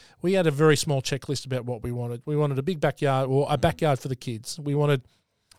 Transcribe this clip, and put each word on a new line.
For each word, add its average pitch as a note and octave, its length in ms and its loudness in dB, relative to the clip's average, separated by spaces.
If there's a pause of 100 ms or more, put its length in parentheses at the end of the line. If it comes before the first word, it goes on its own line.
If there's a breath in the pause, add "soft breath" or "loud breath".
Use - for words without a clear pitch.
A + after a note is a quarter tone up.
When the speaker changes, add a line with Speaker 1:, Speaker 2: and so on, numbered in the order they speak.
(220 soft breath)
Speaker 1:
we F3+ 100 2
had F#3 160 2
a - 20 4
very D3 260 4
small C#3 240 0
checklist - 460 -6
about B2+ 200 -4
what A#2+ 180 -6
we A#2+ 80 -6
wanted. A#2+ 340 -6
We D3+ 100 -2
wanted C#3+ 220 2
a C3+ 60 -2
big E3 160 -2
backyard, C3+ 480 0
or C3+ 200 2
a D3 80 2
Speaker 2:
Mm. B2+ 40 -4
Speaker 1:
backyard D3+ 400 2
for - 80 -10
the C3 80 -4
kids. - 420 -10
We C#3+ 160 -4
wanted D3 280 2 (560)